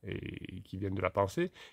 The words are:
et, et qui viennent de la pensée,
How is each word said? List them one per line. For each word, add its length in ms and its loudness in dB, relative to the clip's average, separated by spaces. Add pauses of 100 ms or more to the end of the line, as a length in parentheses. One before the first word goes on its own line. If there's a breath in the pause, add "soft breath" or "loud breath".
et, 520 -8
et 60 -10
qui 160 -10
viennent 160 -4
de 80 4
la 80 8
pensée, 420 2 (200 loud breath)